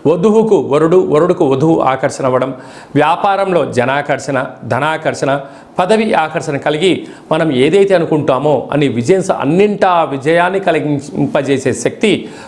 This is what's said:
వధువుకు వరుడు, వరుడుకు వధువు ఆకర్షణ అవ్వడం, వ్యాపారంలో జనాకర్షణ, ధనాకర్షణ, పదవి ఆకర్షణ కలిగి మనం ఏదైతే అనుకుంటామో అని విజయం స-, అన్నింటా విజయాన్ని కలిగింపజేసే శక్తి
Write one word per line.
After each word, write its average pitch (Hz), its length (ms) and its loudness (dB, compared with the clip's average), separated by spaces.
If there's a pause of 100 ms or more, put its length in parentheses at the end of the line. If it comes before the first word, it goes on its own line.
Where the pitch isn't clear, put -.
వధువుకు 208 540 2
వరుడు, 156 480 2
వరుడుకు 170 360 2
వధువు 139 340 2
ఆకర్షణ 135 460 -2
అవ్వడం, 127 300 -2 (400)
వ్యాపారంలో 170 760 0
జనాకర్షణ, 131 760 -2 (220)
ధనాకర్షణ, 143 720 -2 (400)
పదవి 214 340 2
ఆకర్షణ 156 440 -2
కలిగి 151 500 0 (240)
మనం 160 200 0
ఏదైతే 180 440 2
అనుకుంటామో 147 760 0
అని 143 160 0
విజయం 131 360 0
స-, - 80 -2
అన్నింటా 180 720 2
విజయాన్ని 165 560 0
కలిగింపజేసే 143 1120 -2
శక్తి 139 560 -2 (180)